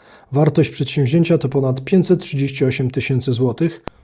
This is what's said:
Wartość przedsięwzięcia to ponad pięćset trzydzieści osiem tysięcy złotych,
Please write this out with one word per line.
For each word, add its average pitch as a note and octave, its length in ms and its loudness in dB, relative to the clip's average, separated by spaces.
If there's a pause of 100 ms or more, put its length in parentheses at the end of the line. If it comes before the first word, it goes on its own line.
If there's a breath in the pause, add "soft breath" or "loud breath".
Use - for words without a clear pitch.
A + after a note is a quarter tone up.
(320 soft breath)
Wartość D3+ 380 2
przedsięwzięcia D3+ 680 0
to C#3 100 -2
ponad C3 360 -2
pięćset F#3 360 2
trzydzieści C#3 440 -2
osiem B2+ 260 0
tysięcy C3 420 -2
złotych, B2+ 520 -2 (200 loud breath)